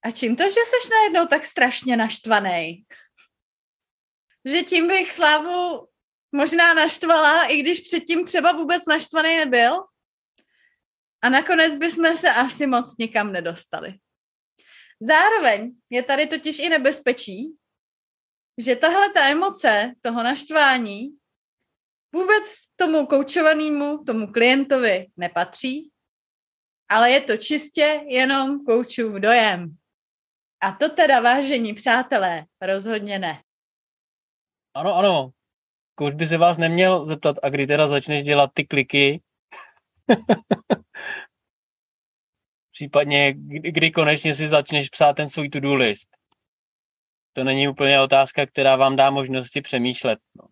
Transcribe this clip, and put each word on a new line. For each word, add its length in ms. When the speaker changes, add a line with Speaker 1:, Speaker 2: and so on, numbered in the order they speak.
Speaker 1:
a 100
čím 220
to, 80
že 60
seš 400
najednou 360
tak 200
strašně 520
naštvanej?“ 880
Že 160
tím 260
bych 260
Slávu 760
možná 420
naštvala, 720
i 160
když 180
předtím 460
třeba 260
vůbec 340
naštvaný 520
nebyl. 460
A 80
nakonec 460
bychom 420
se 120
asi 380
moc 300
nikam 340
nedostali. 680
Zároveň 760
je 140
tady 240
totiž 320
i 100
nebezpečí, 840
že 180
tahle 380
ta 140
emoce 760
toho 220
naštvání 960
vůbec 320
tomu 300
koučovanému, 1000
tomu 240
klientovi 800
nepatří, 720
ale 200
je 100
to 160
čistě 680
jenom 580
koučův 480
dojem. 640
A 100
to 180
teda, 300
vážení 540
přátelé, 720
rozhodně 580
ne. 240
Speaker 2:
Ano, 220
ano. 360
Kouč 180
by 140
se 100
vás 200
neměl 480
zeptat: 380
„A 60
kdy 180
teda 200
začneš 360
dělat 300
ty 120
kliky?“ 560
<laughs> 720
Případně, 600
kdy, 380
kdy 200
konečně 440
si 120
začneš 420
psát 240
ten 160
svůj 200
to-do 260
list. 340
To 100
není 240
úplně 340
otázka, 440
která 300
vám 200
dá 140
možnosti 520
přemýšlet, 580
no. 160